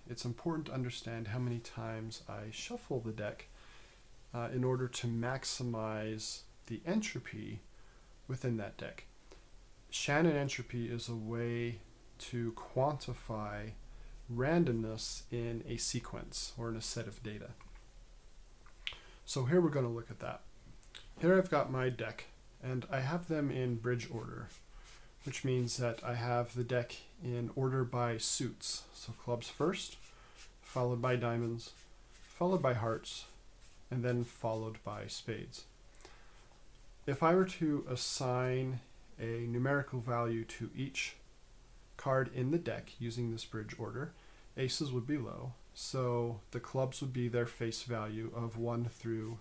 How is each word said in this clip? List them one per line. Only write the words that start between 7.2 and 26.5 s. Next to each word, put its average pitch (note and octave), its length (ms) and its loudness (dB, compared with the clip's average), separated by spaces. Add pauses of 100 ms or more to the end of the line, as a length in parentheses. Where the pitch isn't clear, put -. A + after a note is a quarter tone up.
within B2 300 2
that G2+ 200 -4
deck. - 280 -8 (840)
Shannon D3+ 440 6
entropy B2+ 500 0
is A#2 240 -2
a A#2+ 60 0
way A#2 640 0 (400)
to A#2 320 0
quantify A2 1200 -2 (600)
randomness A#2+ 1000 4
in A#2 360 -2
a A#2 100 -2
sequence - 840 -2
or A#2 100 -2
in A2+ 60 -2
a A2 60 -4
set A2+ 260 -2
of G#2+ 160 -10
data. G#2+ 260 -6 (1800)
So C3 200 2
here E3 140 8
we're E3 100 10
gonna C3+ 200 4
look A#2 220 -4
at A2 80 -10
that. - 220 -6 (800)
Here F3 160 8
I've C#4 140 6
got C#3 220 6
my B2+ 180 4
deck, A2 360 -4 (360)
and B2+ 300 -2
I C3 80 2
have D#3 300 0
them D3+ 200 4
in B2+ 280 2
bridge A#2+ 360 0
order, - 360 -6 (760)
which C3 180 -4
means B2+ 340 4
that A#2 260 2
I A#2+ 100 0
have A#2+ 400 2